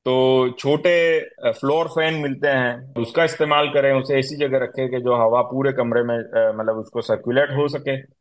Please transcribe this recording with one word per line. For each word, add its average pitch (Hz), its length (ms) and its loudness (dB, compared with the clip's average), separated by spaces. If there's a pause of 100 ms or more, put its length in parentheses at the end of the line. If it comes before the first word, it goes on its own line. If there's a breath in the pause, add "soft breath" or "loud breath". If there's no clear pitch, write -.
तो 131 460 4
छोटे, 160 720 2
अ, - 300 -4
floor 151 380 0
fan 160 260 -2
मिलते 143 340 -2
हैं, 127 460 0
उसका 123 300 0
इस्तेमाल 151 440 2
करें, 139 240 2
उसे 135 260 0
ऐसी 135 180 -4
जगह 135 220 0
रखें 127 300 -4
कि 123 120 -4
जो 123 140 2
हवा 117 280 4
पूरे 131 300 -2
कमरे 120 300 0
में, 120 160 -2
अ, 113 380 0
मतलब, 110 200 -2
उसको 110 240 -8
circulate 120 500 0
हो 143 180 0
सके। 139 340 -6 (180)